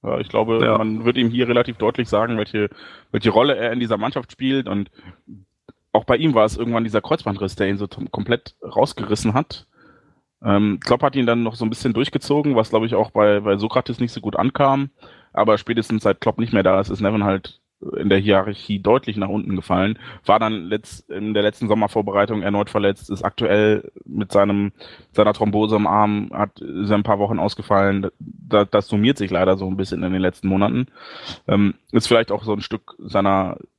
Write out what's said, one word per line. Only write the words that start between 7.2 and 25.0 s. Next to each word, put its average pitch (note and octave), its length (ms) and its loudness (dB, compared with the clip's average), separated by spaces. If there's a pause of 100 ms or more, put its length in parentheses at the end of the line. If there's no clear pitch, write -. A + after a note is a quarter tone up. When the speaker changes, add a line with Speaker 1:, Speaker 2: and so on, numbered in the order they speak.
Speaker 1:
der G2 120 0
ihn G2 100 -2
so G2+ 80 -4
tom-, - 240 -12
komplett A#2 520 -4
rausgerissen G#2+ 720 -2
hat. - 320 -4 (760)
Ähm, G#2 400 2
Klopp B2 200 0
hat C#3 140 0
ihn B2 100 0
dann A#2 160 2
noch A2 120 -4
so A#2+ 100 -6
ein A2 60 0
bisschen A#2 220 -2
durchgezogen, C#3+ 640 0
was, A2 140 0
glaube A2 160 0
ich, A#2 80 -2
auch G#2 160 2
bei, G#2 300 4
bei G2+ 160 0
Sokrates A#2 440 -2
nicht A#2+ 120 -2
so - 80 -12
gut G#2 160 -6
ankam. C#3 540 0 (420)
Aber G#2+ 260 2
spätestens A2+ 440 -2
seit G2+ 180 0
Klopp - 180 -2
nicht A#2 140 -4
mehr G2+ 100 2
da F#2+ 180 4
ist, G2+ 100 -6
ist G2 100 -6
Nevin G#2 240 0
halt G2 360 -4 (360)
in - 140 -2
der G2 80 6
Hierarchie G2+ 640 2
deutlich G#2+ 360 2
nach G2 120 -4
unten G2+ 280 -4
gefallen. F#2 420 0 (280)
War A2 120 6
dann G#2+ 300 -2
letzt-, - 400 -8
in G#2 240 -6
der G#2 100 2
letzten G#2+ 240 -2
Sommervorbereitung G#2 760 0
erneut G2+ 260 0
verletzt, G2+ 400 -2
ist G2 140 -8
aktuell G#2 680 0 (140)
mit - 280 -8
seinem, G2+ 400 2 (400)